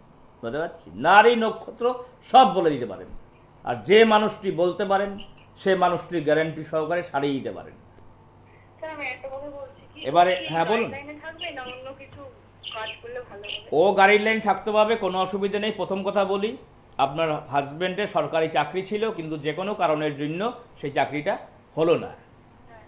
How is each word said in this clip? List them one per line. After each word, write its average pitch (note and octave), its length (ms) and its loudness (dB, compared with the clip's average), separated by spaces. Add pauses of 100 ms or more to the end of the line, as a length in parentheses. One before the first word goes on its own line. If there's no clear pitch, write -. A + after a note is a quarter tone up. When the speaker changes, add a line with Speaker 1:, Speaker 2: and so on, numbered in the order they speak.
(420)
Speaker 1:
বুঝতে A#2+ 180 -6
পারছি, - 340 -10
নারী G3 420 8
নক্ষত্র - 500 -4 (360)
সব B3+ 240 8 (100)
বলে F3 140 2
দিতে B2+ 160 -2
পারেন, F#2 240 -12 (540)
আর B2 200 -4
যে G3+ 220 8
মানুষটি G#3+ 460 2
বলতে F3 340 0
পারেন G3 260 0 (440)
সে F#3+ 200 2
মানুষটি F3 460 0
গ্যারান্টি D#3 420 0
সহকারে D#3+ 400 -2
সারিয়ে C#3+ 300 -2
দিতে A#2 180 -6
পারেন। D#2 240 -14 (1040)
Speaker 2:
স্যার, D#4 120 -10
আমি D4 140 -10
একটা B3+ 220 -10
কথা C#4 220 -12
বলছি C#4 320 -16 (120)
কি, - 60 -20 (100)
Speaker 1:
এবারে, F3 260 4
Speaker 2:
কি D3+ 180 -6
Speaker 1:
হ্যাঁ, E3 120 0
বলুন। G#3+ 260 -2
Speaker 2:
গাইডলাইনে - 320 -14
থাকবে E4 280 -10
না C#4 120 -12
অন্য B3+ 360 -14
কিছু C#4 220 -20 (520)
কাজ A3 160 -10 (120)
করলে B3 180 -12
ভালো G#3 240 -16
হবে? - 280 -12
Speaker 1:
ও C#3+ 100 2 (120)
গাইডলাইন G#3 460 4
থাকতে G#3 320 -2
পারবে, G#3+ 240 2
কোনো F#3 260 -4
অসুবিধা G3 380 -2
নেই। G#3+ 120 -2
প্রথম G3 320 -4
কথা G3 220 0
বলি, G3+ 320 -2 (400)
আপনার D3+ 320 0 (180)
হাজব্যান্ডের D#3+ 600 -2
সরকারি D#3+ 400 0
চাকরি D#3+ 360 -2
ছিল, G#3 280 -4
কিন্তু D#3+ 260 -8
যে D3 160 -4
কোনো F#3 200 -6
কারণের D3+ 420 0
জন্য D3+ 260 -4 (360)
সেই C#3+ 140 -8
চাকরিটা D3 420 -2 (440)
হলো E3 200 4
না, G2+ 140 -8 (760)